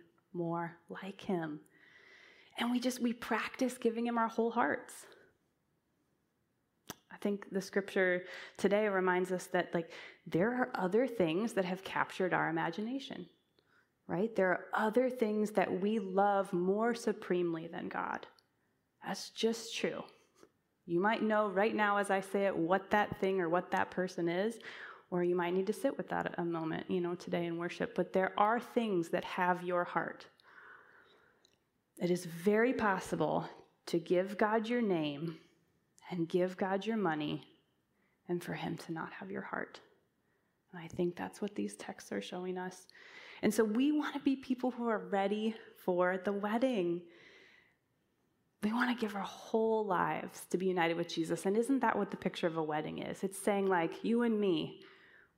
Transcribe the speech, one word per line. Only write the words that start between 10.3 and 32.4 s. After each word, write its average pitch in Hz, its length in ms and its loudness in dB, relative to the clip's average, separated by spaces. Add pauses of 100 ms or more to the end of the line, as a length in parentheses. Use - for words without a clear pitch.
are 247 240 0
other 208 320 2
things 202 460 2
that 185 120 0
have 180 180 -4
captured - 500 0
our 156 160 4
imagination, 180 760 -4 (840)
right? 190 280 0
There 185 140 4
are - 240 2
other 233 360 4
things 214 420 0
that 185 300 2
we 214 180 2
love 196 540 2
more 202 400 2
supremely 180 760 -2
than 185 220 -8
God. - 380 -4 (800)
That's - 260 -8
just - 440 -2
true. - 280 -4 (840)
You 170 140 0
might 214 240 2
know 214 240 2
right 202 280 2
now 202 220 2
as 196 140 0
I 190 100 2
say 196 240 0
it 190 100 2
what 185 360 0
that 208 280 2
thing 190 220 2
or 165 80 0
what 180 220 0
that 190 200 0
person 180 380 -2
is, 202 300 -2 (520)
or 175 120 2
you 175 120 4
might 175 180 0
need 190 140 2
to 214 60 0
sit - 240 0
with 175 120 -6
that - 280 -2
a 175 80 -2
moment, 165 440 -2
you 185 120 2
know, 175 140 -2
today 175 300 -2
in 170 120 -4
worship. 170 360 -4
But 180 200 -2
there 185 240 2
are 214 220 4
things 202 500 0
that - 160 -2
have 180 360 0
your 175 220 0
heart. - 420 -4 (1800)
It 175 80 0
is 175 160 0
very 208 480 2